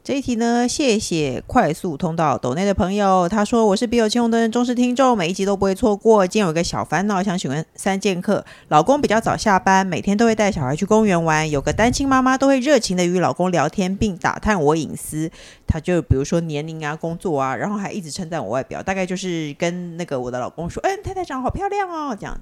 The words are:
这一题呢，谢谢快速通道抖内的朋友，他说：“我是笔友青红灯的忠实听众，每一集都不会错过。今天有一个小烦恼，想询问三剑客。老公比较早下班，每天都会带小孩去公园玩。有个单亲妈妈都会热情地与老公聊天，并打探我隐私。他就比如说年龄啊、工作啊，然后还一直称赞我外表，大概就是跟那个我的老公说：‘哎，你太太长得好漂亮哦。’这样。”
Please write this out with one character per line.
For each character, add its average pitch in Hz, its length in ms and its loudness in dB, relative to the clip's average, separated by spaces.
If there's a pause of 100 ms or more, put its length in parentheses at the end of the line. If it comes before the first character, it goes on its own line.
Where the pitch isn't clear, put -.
这 254 160 -4
一 269 40 -2
题 247 160 -4
呢， 233 300 2
谢 240 300 2
谢 151 480 -2
快 190 260 2
速 165 240 -4
通 165 200 -4
道 151 200 2
抖 127 200 -2
内 190 100 -2
的 202 80 2
朋 190 220 0
友， 190 340 4
他 208 160 2
说 226 220 2
：“我 190 80 4
是 247 100 0
笔 226 100 -2
友 220 140 4
青 240 100 0
红 233 120 2
灯 226 100 2
的 226 80 2
忠 240 160 0
实 247 80 -2
听 247 220 2
众， 254 200 4
每 170 140 0
一 190 40 -4
集 190 120 -2
都 202 100 2
不 196 80 -2
会 190 120 2
错 214 200 2
过。 208 300 4
今 208 140 0
天 196 80 2
有 160 40 0
一 151 40 -4
个 170 80 2
小 113 200 -4
烦 170 220 -2
恼， 202 160 0
想 190 160 -2
询 143 140 -4
问 156 120 -4 (120)
三 196 240 -2
剑 190 200 0
客。 202 240 0 (260)
老 156 120 6
公 262 180 4
比 - 80 2
较 220 140 2
早 170 160 0
下 190 220 4
班， 190 260 4
每 170 160 -4
天 202 160 0
都 233 80 4
会 226 80 4
带 208 180 2
小 170 100 -4
孩 135 140 0
去 180 80 -4
公 214 220 4
园 170 180 2
玩。 156 240 2
有 143 140 0
个 147 100 -2
单 226 220 2
亲 277 160 -2
妈 262 140 4
妈 262 120 2
都 269 120 2
会 269 120 4
热 262 200 4
情 185 180 -2
地 180 80 2
与 180 140 2
老 139 120 2
公 180 200 0
聊 156 180 2
天， 190 260 -2
并 202 220 -2
打 - 220 -2
探 214 200 0
我 147 160 4
隐 156 220 -4
私。 156 320 -6 (380)
他 160 120 0
就 175 220 0
比 - 140 0
如 135 100 -2
说 170 160 0
年 156 240 -6
龄 160 180 -10
啊、 151 120 -4
工 165 200 -6
作 165 240 -2
啊， 131 160 -2
然 139 140 -4
后 208 80 -4
还 196 140 -6
一 208 100 -6
直 160 80 -12
称 160 220 -10
赞 156 120 -4
我 95 60 -8
外 123 140 -2
表， - 180 -10
大 190 140 -6
概 190 100 -2
就 180 100 -6
是 165 440 -6
跟 175 360 -4
那 175 80 -8
个 139 160 -6
我 123 120 -6
的 123 80 -6
老 120 100 -6
公 170 180 -10
说 - 200 -10
：‘哎， 392 80 0
你 415 80 -14
太 370 100 -10
太 381 100 -6
长 277 140 -8
得 247 60 -8
好 262 80 -2
漂 392 160 -6
亮 403 200 -4
哦。’ 294 320 -8
这 160 60 -12
样。” - 160 -10